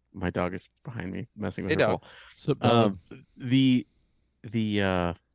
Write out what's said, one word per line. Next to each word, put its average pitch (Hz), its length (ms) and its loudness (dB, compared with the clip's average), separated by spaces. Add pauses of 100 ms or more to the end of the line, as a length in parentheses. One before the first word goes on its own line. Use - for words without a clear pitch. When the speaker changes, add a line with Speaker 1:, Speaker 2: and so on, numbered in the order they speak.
(120)
Speaker 1:
my 90 180 -4
dog 90 240 -4
is - 140 -14 (160)
behind 110 280 -10
me 95 140 -10 (100)
messing 98 280 -8
with 98 80 -2
Speaker 2:
Hey, - 100 0
Speaker 1:
her 110 60 2
Speaker 2:
dog. - 140 -2
Speaker 1:
ball. - 60 -20 (280)
Speaker 3:
Sup, - 240 -4
dog? 120 260 4 (260)
Speaker 1:
Um, - 120 -20 (120)
the, 127 480 4 (600)
the, 107 380 -2
uh, 90 320 2 (200)